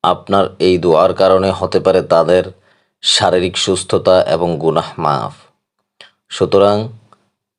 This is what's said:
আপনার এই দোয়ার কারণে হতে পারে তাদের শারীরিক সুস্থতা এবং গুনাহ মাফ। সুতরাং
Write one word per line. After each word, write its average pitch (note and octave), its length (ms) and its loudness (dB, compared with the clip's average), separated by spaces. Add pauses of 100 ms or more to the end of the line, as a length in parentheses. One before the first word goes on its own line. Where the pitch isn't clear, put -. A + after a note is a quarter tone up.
আপনার F#2 400 0 (140)
এই F#2 200 2
দোয়ার F2 360 2
কারণে F#2+ 360 2
হতে F#2 300 -4
পারে F#2 220 2
তাদের E2+ 420 2 (580)
শারীরিক F#2 540 0
সুস্থতা F#2 640 0
এবং E2+ 260 -2 (100)
গুনাহ D#2+ 380 -2
মাফ। C#2+ 380 -4 (960)
সুতরাং G2 460 2 (840)